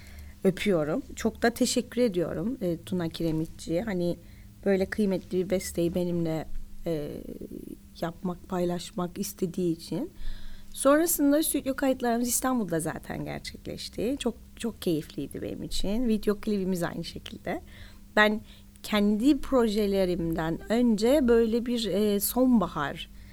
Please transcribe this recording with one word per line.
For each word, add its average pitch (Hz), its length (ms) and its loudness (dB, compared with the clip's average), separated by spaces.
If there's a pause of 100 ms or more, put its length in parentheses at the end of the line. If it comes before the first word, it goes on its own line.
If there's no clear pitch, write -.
(440)
öpüyorum. 180 580 2 (140)
Çok - 260 -2
da 233 80 6
teşekkür 247 520 0
ediyorum, 185 600 0
e, 175 240 0
Tuna 175 240 -2
Kiremitçi'ye. 160 760 -2
Hani 175 340 -2 (480)
böyle 196 200 4
kıymetli 190 600 0
bir 185 40 -10
besteyi 175 460 0
benimle, 170 520 0 (380)
e, 151 260 -4 (920)
yapmak, 175 480 -6
paylaşmak 175 680 -4
istediği 180 560 -2
için. 180 380 -6 (580)
Sonrasında 294 760 4
stüdyo 269 320 -2
kayıtlarımız 247 520 2
İstanbul'da 233 520 0
zaten 151 460 -6
gerçekleşti. - 920 -6
Çok, 226 160 -2 (200)
çok - 260 -8
keyifliydi 156 600 -4
benim - 220 -8
için. 214 440 0
Video 208 340 2
klibimiz 190 420 -2
aynı 170 200 -6
şekilde. - 580 -8 (540)
Ben 214 260 4 (420)
kendi 214 580 4
projelerimden 190 1300 2
önce 240 560 4
böyle 233 380 4
bir, 240 200 -2
e, 202 340 2
sonbahar, 196 880 2 (240)